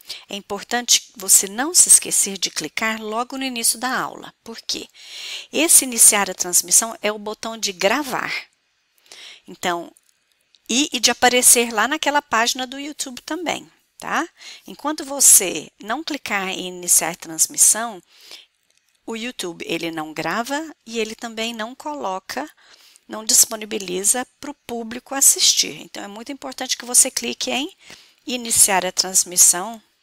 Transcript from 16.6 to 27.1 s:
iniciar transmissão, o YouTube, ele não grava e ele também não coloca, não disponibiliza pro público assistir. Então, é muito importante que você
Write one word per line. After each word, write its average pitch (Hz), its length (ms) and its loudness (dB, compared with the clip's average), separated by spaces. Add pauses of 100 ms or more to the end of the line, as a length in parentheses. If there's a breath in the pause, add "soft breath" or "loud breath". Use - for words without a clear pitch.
iniciar 175 480 0
transmissão, 175 840 2 (1040 loud breath)
o 226 100 -6
YouTube, 185 500 -8
ele 170 240 -2
não 156 220 -6
grava 233 720 -2
e 226 140 -8
ele 220 160 -4
também 226 400 -6
não 226 200 -8
coloca, 269 720 -6 (600 soft breath)
não 220 160 -10
disponibiliza 214 1040 0 (140)
pro 285 140 -10
público 233 600 -10
assistir. - 680 2
Então, - 200 -14
é 202 60 -12
muito 220 240 -12
importante 262 460 -8
que 240 60 -14
você 247 260 4